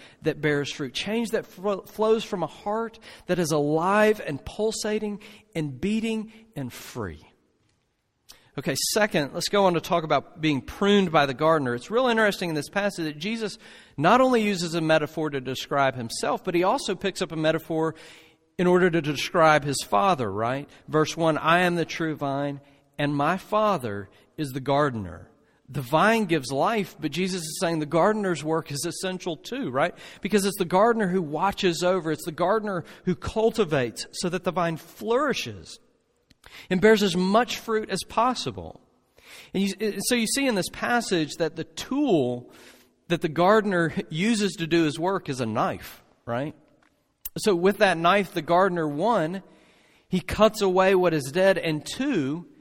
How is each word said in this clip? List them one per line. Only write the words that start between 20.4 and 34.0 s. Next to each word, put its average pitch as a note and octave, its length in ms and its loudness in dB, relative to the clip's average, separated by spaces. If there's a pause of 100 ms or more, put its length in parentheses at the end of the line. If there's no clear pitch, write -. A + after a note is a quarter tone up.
Verse D3+ 280 0
one, D#3+ 220 2
"I E3+ 220 4
am F3 160 2
the D#3+ 100 -2
true D#3+ 300 -4
vine, C#3+ 440 -4 (380)
and D3 180 -2
my D#3 220 0
Father D3 720 -2 (260)
is D3 140 -4
the C3 100 -8
gardener." B2+ 680 -2 (380)
The C3+ 120 -8
vine F#3 460 2
gives C#3 260 -2
life, F#3 480 -2
but D3+ 100 -4
Jesus F3+ 320 -4
is D#3 180 -10
saying E3 200 0
the D3+ 60 -2
gardener's F3+ 580 0
work D#3+ 260 -2
is C#3+ 160 -6
essential F3 500 -6
too, A#3+ 340 -8
right? D3 240 0 (260)
Because G3 240 0
it's G3 140 -2
the G3 60 0
gardener G#3 440 4
who F#3 120 0
watches E3 640 -2
over, F3+ 300 0
it's D3+ 120 -6
the E3+ 80 -6
gardener F#3+ 520 -2 (200)
who F3+ 120 0
cultivates F3 960 -2